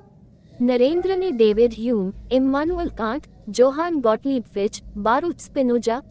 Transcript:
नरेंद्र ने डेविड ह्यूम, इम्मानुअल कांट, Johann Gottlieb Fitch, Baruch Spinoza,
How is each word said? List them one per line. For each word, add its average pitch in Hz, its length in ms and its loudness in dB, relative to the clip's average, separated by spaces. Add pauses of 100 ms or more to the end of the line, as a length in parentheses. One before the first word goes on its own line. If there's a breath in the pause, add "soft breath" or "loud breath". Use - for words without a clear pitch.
(640)
नरेंद्र 320 520 2
ने 370 140 -2
डेविड 226 420 4
ह्यूम, 214 400 -2 (200)
इम्मानुअल 285 560 0
कांट, 226 380 -6 (220)
Johann 277 520 0
Gottlieb 233 420 0
Fitch, - 400 -6 (140)
Baruch 254 440 0
Spinoza, 240 720 0